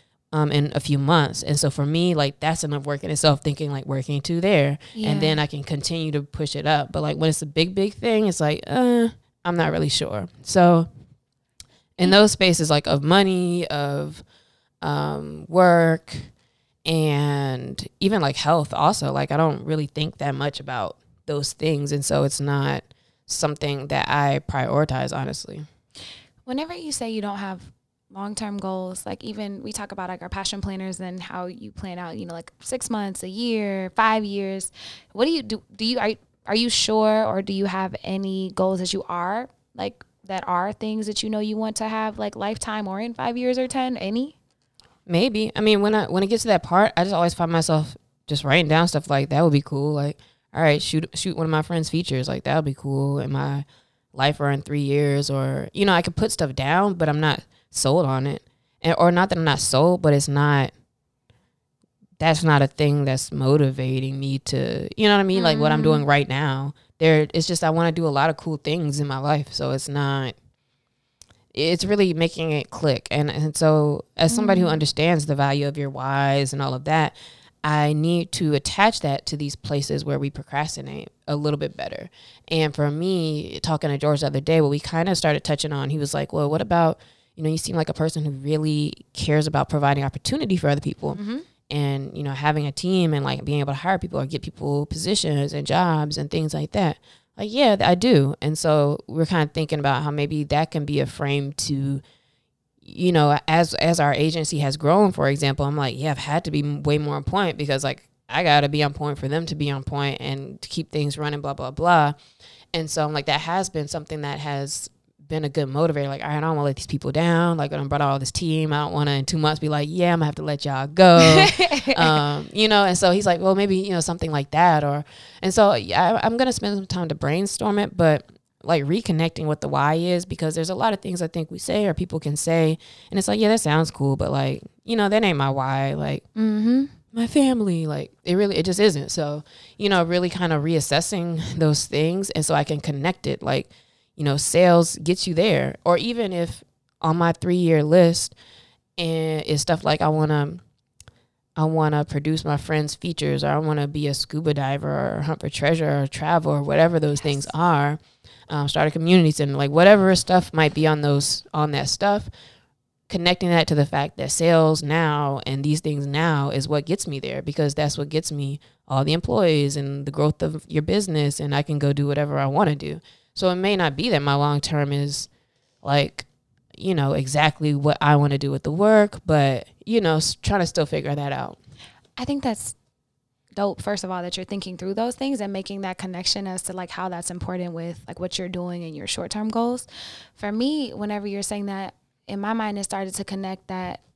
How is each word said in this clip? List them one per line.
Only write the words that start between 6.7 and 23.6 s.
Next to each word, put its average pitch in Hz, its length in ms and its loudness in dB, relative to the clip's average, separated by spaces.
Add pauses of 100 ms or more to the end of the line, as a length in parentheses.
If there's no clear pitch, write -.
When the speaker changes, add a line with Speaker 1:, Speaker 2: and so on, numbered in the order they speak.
Speaker 1:
But, 156 80 -4
like, 151 160 -2
when 156 140 2
it's 151 120 -2
a 160 40 -8
big, 165 280 0
big 196 200 -2
thing, 220 320 0
it's 180 140 -2
like, 151 260 0
uh, 240 420 2 (380)
I'm 175 100 0
not 160 160 2
really 156 160 0
sure. 113 400 -4 (140)
So 175 460 6 (1120)
in 180 120 4
Speaker 2:
Yeah. 196 80 8
Speaker 1:
those 208 140 8
spaces, 170 360 2
like, 151 180 2
of 143 160 2
money, 180 640 2
of, 147 540 -6 (600)
um, 147 680 -6
work, 170 640 4 (720)
and 143 1000 -2 (140)
even, 196 200 2
like, 139 160 0
health 151 380 0
also, 147 380 0
like, 139 200 -2
I 143 60 2
don't 156 260 0
really 156 220 -2
think 151 320 -6
that 143 160 -4
much 143 260 -6
about 127 360 -8 (300)
those 147 260 -4
things. 143 400 -2
And 143 120 -2
so 143 200 0
it's 139 160 -2
not 139 420 -2 (440)
something 143 600 -4